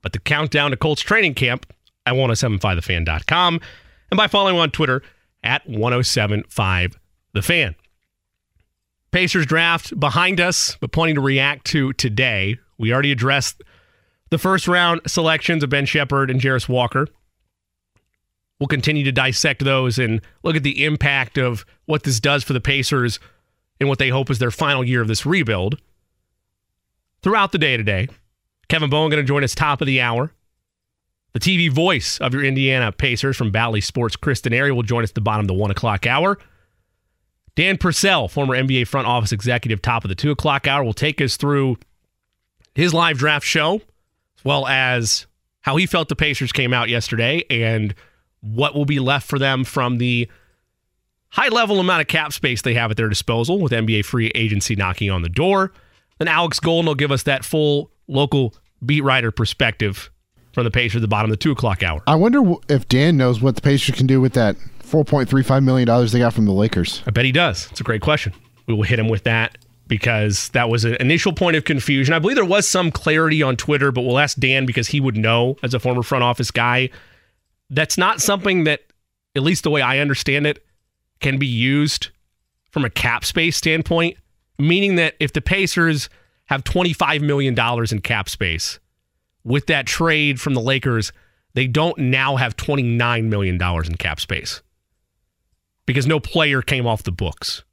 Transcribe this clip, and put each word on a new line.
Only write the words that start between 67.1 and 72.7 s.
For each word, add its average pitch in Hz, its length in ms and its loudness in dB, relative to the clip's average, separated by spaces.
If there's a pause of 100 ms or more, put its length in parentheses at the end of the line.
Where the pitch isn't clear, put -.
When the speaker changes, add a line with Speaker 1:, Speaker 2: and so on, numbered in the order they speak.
Speaker 1:
bet 120 140 2
he 131 80 4
does. 147 400 0
It's - 80 -12
a 120 40 -6
great 110 160 -2
question. 147 320 0 (360)
We 117 60 0
will 107 100 0
hit 113 140 0
him 110 100 0
with 113 160 0
that 113 340 0 (300)
because 107 640 0
that 120 180 0
was 113 160 2
an 117 100 2
initial 165 380 2
point 170 240 2
of 147 80 -2
confusion. 139 500 0
I 160 60 2
believe 226 160 0
there 226 80 4
was 190 240 2
some 175 240 0